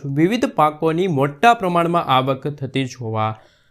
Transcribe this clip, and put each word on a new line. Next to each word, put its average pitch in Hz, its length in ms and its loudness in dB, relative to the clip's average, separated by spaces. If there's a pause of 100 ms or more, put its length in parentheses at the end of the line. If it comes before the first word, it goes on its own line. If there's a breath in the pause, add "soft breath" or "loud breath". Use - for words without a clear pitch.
વિવિધ 175 400 0
પાકોની 160 640 0
મોટા 147 460 2
પ્રમાણમાં 175 500 0
આવક 131 440 0
થતી 139 380 -4
જોવા 110 540 -4 (320 soft breath)